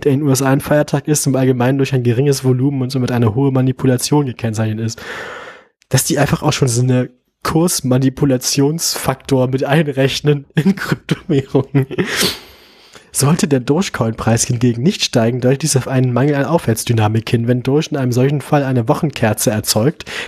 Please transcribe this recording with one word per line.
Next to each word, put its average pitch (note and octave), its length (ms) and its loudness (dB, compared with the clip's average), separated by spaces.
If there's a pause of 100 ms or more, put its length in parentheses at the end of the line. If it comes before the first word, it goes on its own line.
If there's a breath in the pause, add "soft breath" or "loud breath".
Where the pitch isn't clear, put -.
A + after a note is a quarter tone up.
der D3 80 2
in C3+ 80 2
den D3+ 80 0
U C3+ 40 4
S C3 120 0
A C3+ 80 2
ein C#3 100 2
Feiertag D3 460 0
ist, D3+ 180 0
im C3 100 0
Allgemeinen C3 440 2
durch C3+ 140 0
ein B2+ 100 0
geringes C3 400 0
Volumen C3 400 0
und B2 80 -4
somit B2 200 -2
eine A#2 220 2
hohe C3+ 180 2
Manipulation C3 760 0
gekennzeichnet A2 580 -4
ist. - 160 -8 (880 loud breath)
Dass C3 140 0
die - 160 -2
einfach C#3+ 240 0
auch C3+ 100 2
schon C#3 140 0
so A#2+ 160 0
eine B2+ 260 2 (340)
Kursmanipulationsfaktor C3+ 2000 0
mit C3 160 -2
einrechnen C#3+ 880 0
in F#3 220 2
Kryptowährungen. - 1120 -2 (1300 loud breath)
Sollte D#3+ 320 2
der C#3 120 2
Dogecoin-Preis A#2 840 -2
hingegen A#2+ 360 0
nicht F3+ 220 0
steigen, B2 360 0
deutet B2+ 220 0
dies D3+ 140 0
auf B2 120 0
einen B2+ 260 0
Mangel C#3 200 2
an C#3 120 0
Aufwärtsdynamik A2 840 0
hin. A#2 180 0
Wenn B2 140 2
Doge C#3+ 300 0
in D3+ 60 -4
einem B2+ 140 0
solchen C3 300 2
Fall D3 220 0
eine B2+ 240 0
Wochenkerze B2 640 0
erzeugt, A2 540 0 (220 loud breath)